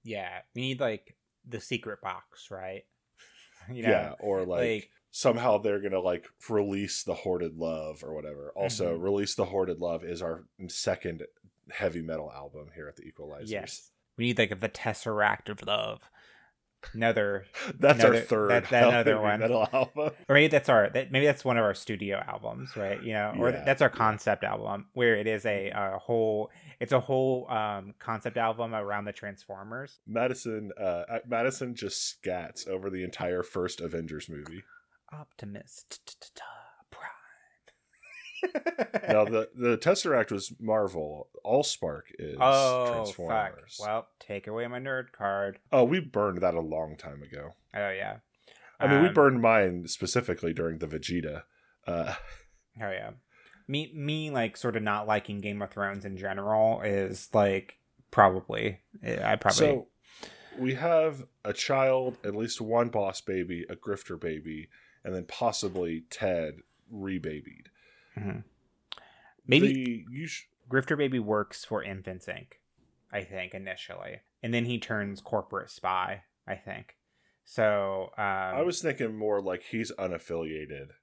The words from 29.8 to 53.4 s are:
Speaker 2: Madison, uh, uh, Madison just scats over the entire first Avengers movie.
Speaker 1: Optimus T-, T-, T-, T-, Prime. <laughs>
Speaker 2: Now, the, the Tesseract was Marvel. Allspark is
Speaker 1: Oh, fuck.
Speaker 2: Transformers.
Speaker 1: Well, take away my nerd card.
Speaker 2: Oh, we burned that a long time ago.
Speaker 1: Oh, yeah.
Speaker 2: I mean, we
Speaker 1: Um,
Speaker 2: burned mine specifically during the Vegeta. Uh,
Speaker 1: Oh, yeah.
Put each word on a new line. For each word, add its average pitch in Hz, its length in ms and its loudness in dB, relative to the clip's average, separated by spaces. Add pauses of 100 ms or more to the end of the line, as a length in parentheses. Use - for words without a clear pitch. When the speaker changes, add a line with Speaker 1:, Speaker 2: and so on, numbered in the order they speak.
Speaker 2:
Madison, 113 720 -2
uh, 87 300 -2
uh, 117 180 -4
Madison 123 480 -2
just - 480 -6
scats 90 460 -6
over 95 220 -4
the 92 120 -6
entire 90 400 -2
first - 380 -4
Avengers 80 480 -6
movie. 78 340 -12 (580)
Speaker 1:
Optimus - 680 -16
T-, - 160 -14
T-, - 160 -18
T-, - 140 -20
T-, - 80 -16 (480)
Prime. - 200 -14 (1300)
<laughs> 285 640 -4
Speaker 2:
Now, - 160 6
the, 110 300 0
the 120 240 2
Tesseract 156 520 2
was 98 300 -4
Marvel. 90 680 -2 (180)
Allspark 104 560 0 (160)
is 76 220 -8
Speaker 1:
Oh, 127 460 4
fuck. 120 60 0 (240)
Speaker 2:
Transformers. - 640 -4
Speaker 1:
Well, 107 280 -4 (100)
take - 280 -10
away 113 200 -6
my 123 120 -8
nerd 131 340 -6
card. 101 460 0 (140)
Speaker 2:
Oh, 127 120 8
we 123 160 4
burned 101 420 0
that 87 120 4
a 85 60 0
long 80 360 -4
time 71 260 -14
ago. 71 320 -14 (200)
Speaker 1:
Oh, 101 160 -2
yeah. 101 280 -6 (600)
Speaker 2:
I 143 60 4
mean, 139 160 8
we 180 60 8
Speaker 1:
Um, - 60 0
Speaker 2:
burned 135 260 6
mine 98 480 4
specifically 87 640 -2
during 82 260 -2
the 80 80 -6
Vegeta. 76 580 -4 (420)
Uh, 85 280 -2 (680)
Speaker 1:
Oh, 104 80 -4
yeah. 104 200 -8 (580)